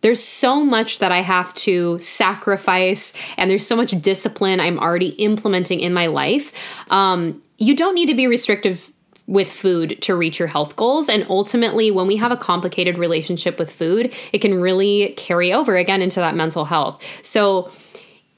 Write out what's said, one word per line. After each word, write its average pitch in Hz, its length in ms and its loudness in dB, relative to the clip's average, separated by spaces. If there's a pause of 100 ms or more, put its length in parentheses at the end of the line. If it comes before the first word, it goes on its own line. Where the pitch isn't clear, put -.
There's 233 200 4
so 269 420 2
much 220 360 0
that 196 100 2
I 180 100 2
have 180 340 0
to 175 440 0
sacrifice, 196 1120 0 (240)
and 185 140 2
there's 202 160 0
so 240 80 0
much 226 260 0
discipline 190 600 0
I'm 170 180 0
already 175 300 0
implementing 202 720 0
in 175 120 -2
my 175 140 0
life. 160 460 -2 (380)
Um, 180 520 0 (160)
you 226 160 4
don't 349 220 0
need 339 100 2
to 302 80 2
be 254 140 2
restrictive 208 640 -2 (340)
with 190 240 2
food 170 520 -2
to 196 120 0
reach 165 240 -2
your 170 100 -2
health 147 280 -4
goals. 285 320 0
And 214 200 0
ultimately, 214 600 2
when 185 160 2
we 196 100 2
have 233 160 0
a 247 40 -4
complicated 180 600 -2
relationship 170 600 -2
with 160 120 -4
food, 214 440 0 (180)
it 208 60 2
can 196 220 0
really 196 560 2
carry 175 360 0
over 240 240 2
again 185 260 2
into 185 180 -2
that 165 160 0
mental 160 280 -2
health. 151 400 -2 (180)
So 196 480 2 (680)